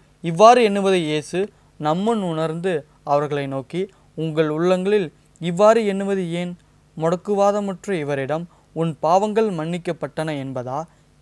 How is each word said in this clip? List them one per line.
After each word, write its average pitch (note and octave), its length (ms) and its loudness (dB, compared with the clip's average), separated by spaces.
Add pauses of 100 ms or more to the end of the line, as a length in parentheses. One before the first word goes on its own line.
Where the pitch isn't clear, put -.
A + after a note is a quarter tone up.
(240)
இவ்வாறு G#3 380 8
எண்ணுவதை G3 400 2
இயேசு D3+ 380 -4 (400)
நம்முன் G3 420 0
உணர்ந்து E3 500 -4 (320)
அவர்களை D3 420 0
நோக்கி, C3+ 360 -6 (360)
"உங்கள் D#3 320 0
உள்ளங்களில் F#3 580 0 (320)
இவ்வாறு G3+ 460 4
எண்ணுவது G3 360 -2 (100)
ஏன்? F3 200 -6 (440)
முடக்குவாதமுற்ற G3 920 0 (100)
இவரிடம், C#3+ 460 -4 (320)
'உன் E3 240 -2
பாவங்கள் G#3 500 2
மன்னிக்கப்பட்டன' D#3+ 840 -6
என்பதா, C3 420 -8 (440)